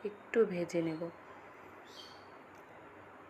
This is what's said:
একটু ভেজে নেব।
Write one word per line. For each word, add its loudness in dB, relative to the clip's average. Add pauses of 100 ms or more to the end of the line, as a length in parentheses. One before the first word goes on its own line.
একটু 6
ভেজে 4
নেব। 2 (2250)